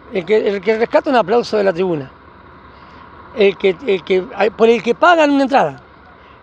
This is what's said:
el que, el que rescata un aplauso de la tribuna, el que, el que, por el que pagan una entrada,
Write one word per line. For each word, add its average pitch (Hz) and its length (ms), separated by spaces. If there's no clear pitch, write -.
el 190 140
que, 214 240
el 196 120
que 220 160
rescata 277 320
un 269 60
aplauso 214 400
de 208 80
la 196 80
tribuna, 165 400
el 202 220
que, 190 200
el 190 160
que, 185 200
por 226 120
el 233 160
que 233 100
pagan 320 380
una 277 120
entrada, 196 380